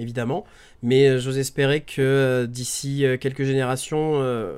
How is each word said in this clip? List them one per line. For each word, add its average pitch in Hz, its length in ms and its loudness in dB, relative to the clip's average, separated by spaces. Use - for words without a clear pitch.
évidemment. 120 440 -4
Mais, 131 260 6
euh, 131 120 4
j'ose 131 180 -4
espérer 139 440 0
que, - 200 -6
euh, 131 460 2
d'ici, 135 580 -4
euh, 127 100 2
quelques 135 280 -4
générations, 135 720 0
euh, 113 420 -2